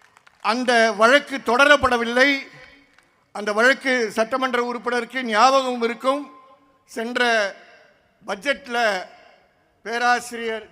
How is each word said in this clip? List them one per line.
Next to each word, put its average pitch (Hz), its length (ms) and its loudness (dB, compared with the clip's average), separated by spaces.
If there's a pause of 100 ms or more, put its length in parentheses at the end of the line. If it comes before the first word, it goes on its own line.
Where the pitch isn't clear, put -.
(400)
அந்த 233 520 2
வழக்கு 262 440 2
தொடரப்படவில்லை. 254 1000 2 (920)
அந்த 208 200 -6
வழக்கு 247 580 0
சட்டமன்ற 240 520 -2
உறுப்பினருக்கு 240 600 -6
ஞாபகம் 247 600 2
இருக்கும். 262 480 -4 (540)
சென்ற 233 680 -2 (720)
பட்ஜெட்ல 220 760 -4 (800)
பேராசிரியர் 233 880 -4